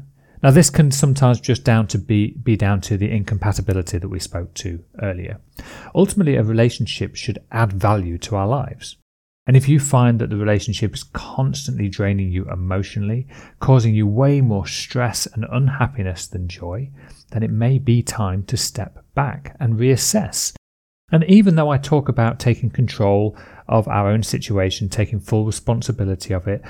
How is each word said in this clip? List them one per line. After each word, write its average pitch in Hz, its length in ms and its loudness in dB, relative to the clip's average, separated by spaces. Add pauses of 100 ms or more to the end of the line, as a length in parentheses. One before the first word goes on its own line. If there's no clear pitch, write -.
(420)
Now, 135 100 6
this 156 180 6
can 147 220 4
sometimes 131 500 2
just - 240 -2
down 113 220 4
to - 100 -2
be, 104 340 0
be 117 240 0
down 101 260 2
to 107 140 -4
the 107 160 -2
incompatibility 98 840 -2
that 90 100 -6
we 92 120 -8
spoke 87 340 -10
to 87 280 -8 (200)
earlier. 90 400 -8 (520)
Ultimately, 165 440 2
a 113 60 2
relationship 113 760 -2
should - 220 -8 (120)
add 113 220 0
value 95 460 -2
to - 180 -6
our 98 100 0
lives. - 480 -6 (520)
And 127 100 8
if 135 100 2
you 147 140 6
find 123 380 4
that - 100 -4
the 104 80 -4
relationship 104 560 0
is - 100 -12
constantly 127 840 -4
draining 98 420 0
you 92 180 -2
emotionally, 101 760 -4 (320)
causing 117 360 4
you 107 120 2
way 135 320 2
more 104 260 2
stress - 600 -4
and 110 260 -6
unhappiness 120 760 -2
than 90 200 -8
joy, 90 420 -10 (420)
then 110 120 -2
it 110 80 -2
may 117 260 2
be 120 240 2
time 98 420 -4
to - 120 -6
step - 480 -8 (120)
back - 440 -6
and 113 180 0
reassess. 131 760 0 (580)
And 165 120 4
even 190 320 6
though 151 160 2
I 139 80 2
talk 143 280 0
about 120 320 0
taking 117 300 0
control 107 680 0 (320)
of 110 200 2
our 104 200 0
own 110 140 2
situation, 98 680 -2
taking 107 300 -2
full 107 260 -2
responsibility 107 880 -4
of 90 120 -4
it, 101 220 -4